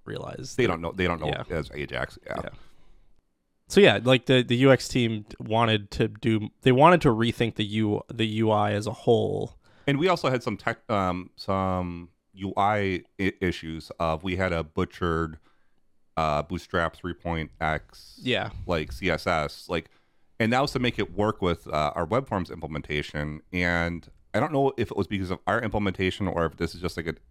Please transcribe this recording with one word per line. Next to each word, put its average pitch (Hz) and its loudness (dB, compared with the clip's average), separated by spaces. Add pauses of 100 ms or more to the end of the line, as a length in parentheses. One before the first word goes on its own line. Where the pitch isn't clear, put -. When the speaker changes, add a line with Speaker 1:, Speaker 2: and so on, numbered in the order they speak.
Speaker 1:
realize - -10
Speaker 2:
They 123 4
Speaker 1:
that - 6
Speaker 2:
don't 85 -2
know. 85 -4
They 92 0
don't 85 0
know 76 -2
Speaker 1:
Yeah. 71 -4
Speaker 2:
it - -12
as 80 -4
Ajax. 67 -6
Yeah. - -6
Speaker 1:
Yeah. - -12 (1200)
So - 6
yeah, 113 8
like, 127 4
the, 127 6
the 120 0
U 135 8
X - 4
team 113 0 (140)
wanted 110 2
to 110 0
do, 107 -2 (120)
they 131 6
wanted 156 8
to 147 4
rethink 113 0
the 107 -2
U-, 104 0 (100)
the 113 0
U 107 0
I 104 2
as 104 -2
a 104 -4
whole. 104 0 (300)
Speaker 2:
And 139 2
we 165 2
also 165 2
had 127 0
some 104 -4
tech, - -6
um, 90 0
some 90 -2 (240)
U 95 -6
I 101 2 (180)
i-, 95 0
issues 82 -4
of, 80 0
we 95 -4
had 92 0
a 82 0
butchered, 82 -2 (800)
uh, 76 0
Bootstrap 85 -4
three 85 -10
point 80 -6 (100)
X, - -6
Speaker 1:
Yeah. 110 -2 (160)
Speaker 2:
like, 80 -2
C 90 -2
S 80 -2
S, 80 -2
like, 85 -6 (500)
and 113 2
that 131 4
was 143 0
to - -4
make 120 -2
it 90 -4
work 104 0
with, 87 0
uh, 76 0
our 87 -2
web 120 -2
forms 90 -4
implementation. 76 -6 (100)
And 85 -2 (280)
I 107 2
don't 151 0
know 139 2
if 110 -4
it - -10
was 98 -2
because 95 -4
of 87 -4
our 104 0
implementation 101 -2
or 85 0
if 76 -6
this - -4
is - -18
just, 90 -6
like, 82 -8
an 80 -6 (140)